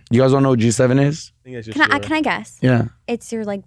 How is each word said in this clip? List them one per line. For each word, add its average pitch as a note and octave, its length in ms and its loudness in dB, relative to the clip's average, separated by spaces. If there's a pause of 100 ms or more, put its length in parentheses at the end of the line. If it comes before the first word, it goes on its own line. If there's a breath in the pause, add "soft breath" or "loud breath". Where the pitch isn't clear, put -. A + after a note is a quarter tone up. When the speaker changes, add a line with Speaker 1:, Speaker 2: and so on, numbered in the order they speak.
(100)
Speaker 1:
you A#2 120 4
guys C3 100 4
wanna C#3 120 4
know C3+ 60 2
what B2+ 100 2
G A#2 100 2
seven B2+ 300 2
is? C#3+ 400 -2
Speaker 2:
I - 40 -20
think B2+ 120 -16
that's A2 120 -14
Speaker 3:
Can C#4 140 -4
I, D4 40 4
Speaker 2:
just - 80 -4
your C#4+ 60 -2
Speaker 3:
can - 120 -6
I D#4 80 -2
guess? G#3+ 400 -6
Speaker 1:
Yeah. B2 240 2 (240)
Speaker 3:
It's A#3 240 -8
your, A3+ 120 -8
like, G3+ 220 -8